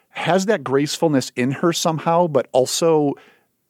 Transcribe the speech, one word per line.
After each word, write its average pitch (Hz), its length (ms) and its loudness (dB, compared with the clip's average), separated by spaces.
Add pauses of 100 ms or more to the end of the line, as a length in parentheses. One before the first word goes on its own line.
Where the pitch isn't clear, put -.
has 190 360 -2
that 196 180 -2
gracefulness 139 720 0
in 123 160 0
her 170 220 0
somehow, 170 540 0
but 139 240 0
also 147 640 2 (540)